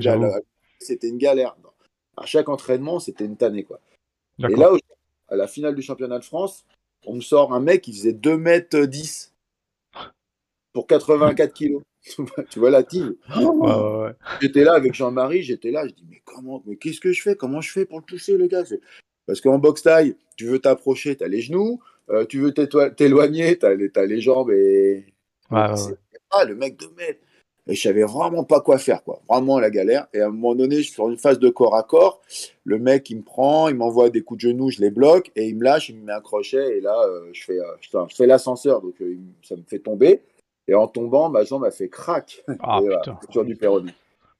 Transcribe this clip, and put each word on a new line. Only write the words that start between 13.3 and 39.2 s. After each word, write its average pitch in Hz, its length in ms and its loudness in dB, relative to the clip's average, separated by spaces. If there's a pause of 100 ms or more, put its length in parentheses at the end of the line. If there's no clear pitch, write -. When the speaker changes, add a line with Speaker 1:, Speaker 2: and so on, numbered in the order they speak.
Speaker 2:
Ouais, 269 100 2
ouais, 110 580 0
ouais. 110 80 -8 (300)
Speaker 1:
J'étais 139 240 4
là 165 80 6
avec 131 200 2
Jean-Marie, 131 480 -2
j'étais 123 300 -8
là, 147 160 -6
je 90 60 -20
dis, « 85 160 -20
Mais - 160 -20
comment, 131 400 -16
mais 104 100 -14
qu'est-ce 156 240 -12
que 185 140 0
je - 80 -6
fais ? 202 140 -2
Comment 139 260 -8
je - 100 -12
fais 190 140 -4
pour 160 140 -12
le 156 40 -20
toucher, 185 340 -2
le 180 100 2
gars ? » 180 180 -2
C'est... - 160 -10 (440)
Parce - 160 -6
qu'en 135 160 4
boxe 147 260 2
thaï, 160 320 4 (220)
tu 117 80 -10
veux 127 140 -2
t'approcher, 135 560 -2
t'as 92 120 -8
les 101 140 -4
genoux, 202 400 -4 (280)
euh, 107 160 0
tu 139 140 -8
veux 143 140 0
t'étoi-, 143 380 0
t'éloigner, 151 680 2
t'as 98 160 2
les, 98 160 -2
t'as 98 160 0
les 110 160 -2
jambes 127 300 2
et 98 540 2 (460)
Speaker 2:
Ouais, 110 80 0 (100)
ouais, 104 80 -4
Speaker 1:
c'est 101 140 -8
Speaker 2:
ouais. 98 60 -14 (320)
Speaker 1:
pas 196 160 2
le 139 100 -6
mec 131 220 -8
deux 160 200 -20
mètres. 170 220 -12 (500)
Et 101 60 -6
je - 60 -8
savais 104 220 2
vraiment 160 420 -4
pas 143 160 4
quoi 135 160 4
faire, - 260 -2
quoi. - 260 -14
Vraiment 131 300 2
la 110 100 2
galère. 107 440 0
Et 104 80 -2
à 104 60 2
un - 20 -6
moment 117 260 -2
donné, 135 220 0
je 147 60 0
suis - 100 -12
sur 113 160 -4
une 120 80 -6
phase 135 200 2
de 123 120 4
corps 117 260 4
à 110 80 2
corps. - 380 2 (420)
Le 107 160 -2
mec, 131 300 2
il 113 80 -10
me 104 60 -14
prend, 151 440 0
il 139 80 -2
m'envoie 117 340 4
des 113 120 -2
coups 110 200 -12
de 120 80 0
genoux, 127 200 0
je 123 100 -6
les 101 100 2
bloque 139 460 4
et 110 140 -4
il 110 80 -8
me 117 80 -2
lâche, 151 240 2
il 113 80 -20
me 107 80 -20
met 104 80 -10
un 104 80 -8
crochet 113 560 -4
et - 20 -4
là, 101 260 -2
euh, 87 280 -6
je - 100 -20
fais, 92 160 -6
euh, 85 220 -10
putain, 90 280 -6
je - 60 -20
fais 127 100 2
l'ascenseur, 127 560 2
donc, 92 200 -14
euh, 90 100 -8
il 92 80 -12
me, 92 120 -20 (120)